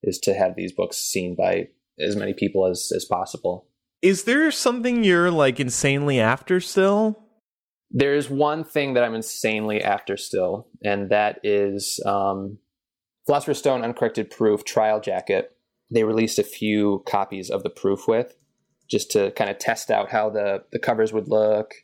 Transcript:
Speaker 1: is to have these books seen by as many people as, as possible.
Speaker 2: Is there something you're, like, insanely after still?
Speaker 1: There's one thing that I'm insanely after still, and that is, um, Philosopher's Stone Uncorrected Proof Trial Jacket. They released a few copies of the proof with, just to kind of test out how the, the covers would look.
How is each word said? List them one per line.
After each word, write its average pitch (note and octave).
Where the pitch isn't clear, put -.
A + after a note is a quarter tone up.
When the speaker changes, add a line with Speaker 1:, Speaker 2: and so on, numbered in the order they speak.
Speaker 1:
is F#2
to G2
have F#2
these F2+
books F2+
seen F2+
by F#2
as G2+
many G2+
people F#2+
as, F2+
as F2+
possible. F2+
Speaker 2:
Is F#3+
there D4
something A#3+
you're, F3+
like, C#3
insanely C#3
after B2+
still? G3+
Speaker 1:
There's C#3
one D3
thing C#3
that B2
I'm A2+
insanely G#2+
after G2+
still, F#2+
and G2+
that G#2
is, G2+
um, G2
Philosopher's C#3+
Stone B2+
Uncorrected A#2
Proof G#2+
Trial G#2+
Jacket. F#2+
They A2+
released A2
a G#2
few G#2
copies G2
of G2
the -
proof -
with, A#2
just -
to G2
kind -
of G2
test -
out G#2
how A2
the, G2+
the A#2+
covers A2
would G#2+
look. G#2+